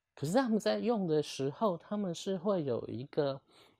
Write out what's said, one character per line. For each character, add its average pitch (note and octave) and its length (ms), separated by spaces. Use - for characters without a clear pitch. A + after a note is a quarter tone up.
可 - 120
是 D#3+ 60
他 B3+ 160
们 A3 100
在 G#3+ 200
用 G#3 280
的 D3+ 160
时 C#3 280
候， F#3 260
他 G#3 220
们 F#3+ 160
是 F#3+ 240
会 F3+ 260
有 A#2+ 240
一 A2 160
个 C#3+ 360